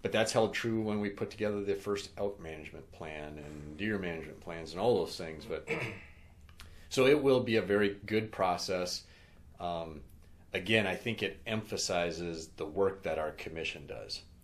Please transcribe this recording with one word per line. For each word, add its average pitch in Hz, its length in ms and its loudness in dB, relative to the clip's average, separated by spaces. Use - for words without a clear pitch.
but 104 100 0
that's 110 220 2
held 113 200 4
true 113 280 0
when 107 180 0
we 104 100 0
put 101 220 -4
together 104 320 -2
the 98 120 2
first 101 420 -2
elk 101 240 -4
management 78 500 -12
plan 76 460 -10
and 76 400 -12
deer 104 200 0
management 82 440 -6
plans 82 300 -8
and 85 100 -6
all 113 240 6
those - 120 -8
things. 80 280 -8
But 80 220 -6
<clears throat> - 640 -18
so 131 180 6
it 147 160 8
will 131 160 8
be 113 160 2
a 107 60 8
very 101 340 4
good 110 260 0
process. 90 720 0
Um, 82 420 -4
again, 101 320 4
I 92 100 0
think 107 280 -4
it - 240 -2
emphasizes 87 1000 -2
the 80 80 -4
work 95 380 2
that 80 140 -2
our 78 140 -2
commission 80 560 -8
does - 340 -10